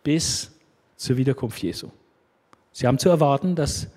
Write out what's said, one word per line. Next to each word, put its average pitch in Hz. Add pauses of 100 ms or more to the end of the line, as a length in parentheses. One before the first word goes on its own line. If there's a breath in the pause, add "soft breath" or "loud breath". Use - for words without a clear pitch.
bis - (460)
zur -
Wiederkunft 131
Jesu. - (840)
Sie -
haben 131
zu -
erwarten, 160
dass -